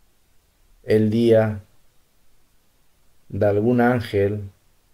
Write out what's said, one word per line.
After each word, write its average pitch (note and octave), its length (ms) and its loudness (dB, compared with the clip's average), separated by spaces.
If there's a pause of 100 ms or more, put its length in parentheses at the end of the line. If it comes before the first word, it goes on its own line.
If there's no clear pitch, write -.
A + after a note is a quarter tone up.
(840)
el A2 260 2
día A2 520 2 (1700)
de G#2 180 -4
algún G#2+ 340 0
ángel, G#2 720 -2 (440)